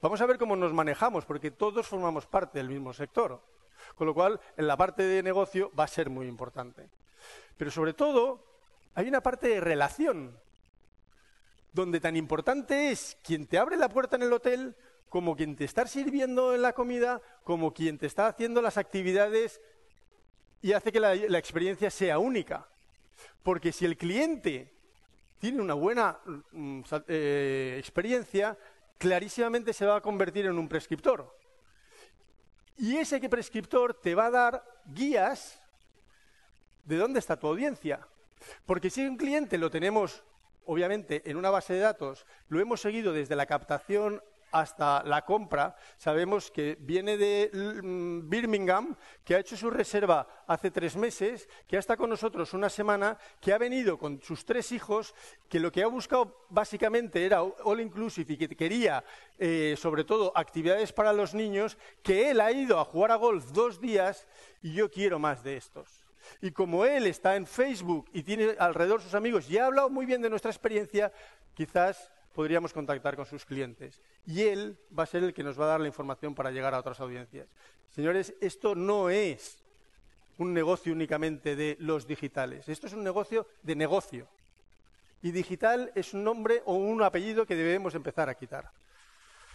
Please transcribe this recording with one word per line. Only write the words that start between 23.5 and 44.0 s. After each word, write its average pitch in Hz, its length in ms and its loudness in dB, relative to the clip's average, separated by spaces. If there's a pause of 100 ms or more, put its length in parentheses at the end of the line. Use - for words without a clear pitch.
si - 120 -4
el 165 120 2
cliente 185 760 -2 (640)
tiene 247 220 -2
una 180 140 0
buena, 190 440 2 (340)
mm, 139 320 -10
sa-, 151 240 -6
eh, 139 680 0
experiencia, 208 800 -2 (400)
clarísimamente 208 760 0
se 202 120 -2
va 208 120 6
a 202 40 0
convertir 196 460 -2
en 175 120 0
un 160 100 -4
prescriptor. 160 680 0 (1400)
Y 247 180 0
ese 294 240 0
que 254 80 -4
prescriptor 240 680 0
te 170 200 -2
va 220 120 6
a 240 40 2
dar 247 340 2 (220)
guías 196 720 0 (1200)
de 151 120 -2
dónde 247 220 2
está 165 180 -2
tu 151 120 -4
audiencia. 180 580 -4 (580)
Porque 180 240 0
si 269 180 -2
un 262 100 -4
cliente 277 420 0
lo 165 120 0
tenemos, 190 520 0 (420)
obviamente, 170 640 -2
en 147 80 -6
una 190 140 0
base 185 240 0
de 185 60 0
datos, 175 440 -2 (240)
lo 156 120 0
hemos 226 200 0
seguido 214 320 -2
desde 147 240 -2
la 139 100 0
captación 202 760 -2 (300)